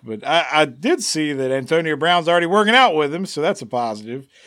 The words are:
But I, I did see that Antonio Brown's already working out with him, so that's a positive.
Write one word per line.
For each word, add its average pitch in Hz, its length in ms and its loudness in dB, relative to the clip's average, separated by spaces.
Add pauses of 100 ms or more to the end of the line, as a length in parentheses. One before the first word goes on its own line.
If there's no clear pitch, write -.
But 110 240 -10
I, 160 240 2
I 156 140 2
did 175 360 -2
see 151 320 -4
that 135 180 -2
Antonio 156 440 -2
Brown's 165 320 0
already 170 180 2
working 208 300 2
out 247 200 6
with 151 180 0
him, 185 120 -4
so 151 160 -6
that's 180 200 0
a 131 40 -10
positive. 117 600 -6 (200)